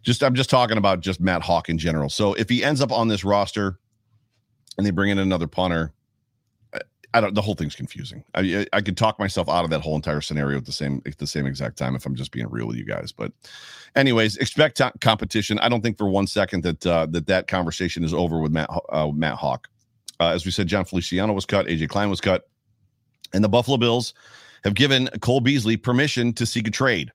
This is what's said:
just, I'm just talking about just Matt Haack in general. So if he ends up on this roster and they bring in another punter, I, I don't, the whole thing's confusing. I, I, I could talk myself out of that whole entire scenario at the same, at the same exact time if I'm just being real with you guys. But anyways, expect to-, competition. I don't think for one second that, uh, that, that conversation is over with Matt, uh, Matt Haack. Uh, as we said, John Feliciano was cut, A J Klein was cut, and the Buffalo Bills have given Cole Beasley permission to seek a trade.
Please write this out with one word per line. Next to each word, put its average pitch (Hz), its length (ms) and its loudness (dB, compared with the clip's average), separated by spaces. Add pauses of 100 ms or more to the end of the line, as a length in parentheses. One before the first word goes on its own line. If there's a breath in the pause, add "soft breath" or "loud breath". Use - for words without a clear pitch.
just, - 200 0
I'm 131 140 4
just 127 140 0
talking 120 280 4
about 98 220 4
just 90 220 -4
Matt 90 200 2
Haack 85 280 0
in 80 80 0
general. 78 320 0
So 101 240 0
if - 160 -2
he 123 140 2
ends 139 180 2
up 120 100 0
on 113 160 2
this 107 160 0
roster 101 560 0 (960)
and 101 80 0
they 101 60 2
bring 98 200 2
in 98 80 2
another 92 280 0
punter, 82 460 -2 (800)
I, - 60 -8 (340)
I 117 80 6
don't, 101 120 0
the 107 80 2
whole 104 140 0
thing's 147 220 -6
confusing. - 560 -12
I, - 80 0
I, 95 320 0
I 104 80 2
could 95 160 -4
talk 110 200 2
myself 95 300 -2
out 87 160 2
of 80 60 -2
that 78 100 0
whole 78 160 -2
entire 76 240 -2
scenario 71 380 -2
at 64 80 -6
the - 80 -10
same, 69 320 -4
at 71 120 -10
the 73 100 -8
same 71 180 -4
exact 67 320 -6
time 65 180 -2
if 62 100 -8
I'm 67 100 -4
just 65 180 -10
being 58 160 -6
real 57 180 -6
with 57 80 -6
you 53 80 -8
guys. 50 300 -8
But - 180 -8 (640 loud breath)
anyways, 113 400 4
expect 147 420 2
to-, 131 220 2
competition. 107 600 0
I 120 100 4
don't 120 100 2
think 107 180 -4
for 104 120 0
one 95 180 2
second 95 360 0
that, 85 220 -2
uh, 82 260 2
that, 82 160 -2
that 95 200 2
conversation 87 560 -2
is 80 100 -2
over 82 280 0
with 78 100 0
Matt, 78 180 0 (200)
uh, 76 180 0
Matt 73 300 -2
Haack. 65 300 -4 (520)
Uh, 85 120 4
as 82 120 0
we 92 80 -4
said, 95 160 -2
John 92 160 0
Feliciano 92 480 -2
was 98 140 -2
cut, 101 240 0
A 82 80 0
J 78 100 -2
Klein 101 220 0
was 95 100 -2
cut, 95 300 0 (840)
and 95 80 2
the 107 80 4
Buffalo 123 280 4
Bills 120 360 2 (500 loud breath)
have 101 100 0
given 131 340 4 (140)
Cole 127 200 2
Beasley 117 360 2
permission 123 560 0
to 117 100 -4
seek 113 240 -2
a 107 40 -2
trade. 117 440 0